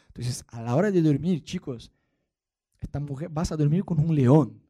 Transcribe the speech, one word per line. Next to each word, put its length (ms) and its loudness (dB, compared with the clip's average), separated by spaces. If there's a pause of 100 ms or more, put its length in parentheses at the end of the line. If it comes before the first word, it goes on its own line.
Entonces, 400 -8
a 140 -14
la 140 -4
hora 160 2
de 100 2
dormir, 420 0
chicos, 480 -12 (880)
esta 200 -10
mujer, 300 -10
vas 220 -4
a 60 -6
dormir 280 2
con 140 -2
un 160 2
león. 540 4